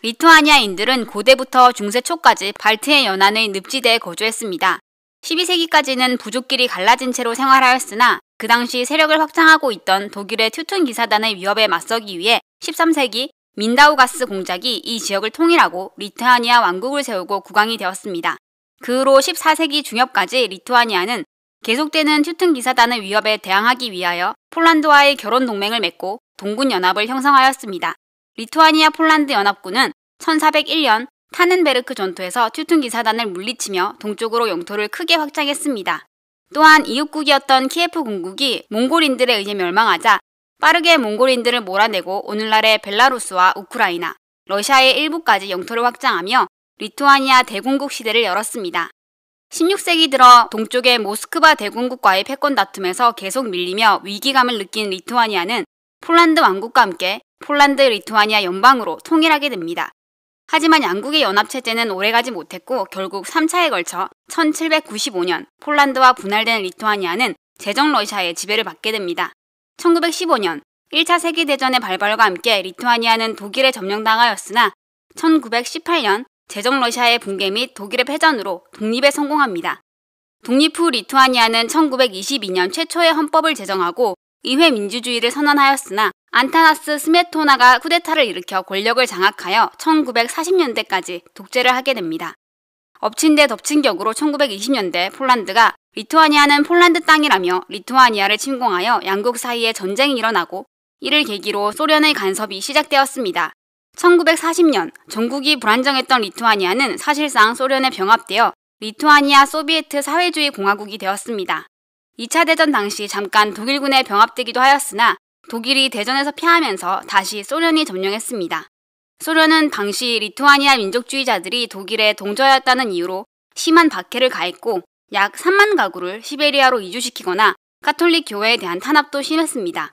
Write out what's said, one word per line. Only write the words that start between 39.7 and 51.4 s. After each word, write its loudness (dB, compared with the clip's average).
빠르게 4
몽골인들을 0
몰아내고 -2
오늘날의 2
벨라루스와 2
우크라이나, -4
러시아의 2
일부까지 -2
영토를 -4
확장하며 -2
리투아니아 2
대공국 -4
시대를 -2
열었습니다. -4
십육 0
세기 0
들어 8
동쪽의 0
모스크바 0